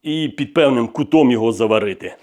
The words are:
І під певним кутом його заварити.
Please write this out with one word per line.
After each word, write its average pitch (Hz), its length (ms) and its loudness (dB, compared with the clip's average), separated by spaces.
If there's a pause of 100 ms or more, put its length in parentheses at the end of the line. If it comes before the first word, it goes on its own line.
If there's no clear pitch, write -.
І 156 260 -4
під - 260 -8
певним 127 340 2
кутом 147 420 2
його 113 220 0
заварити. 104 720 -2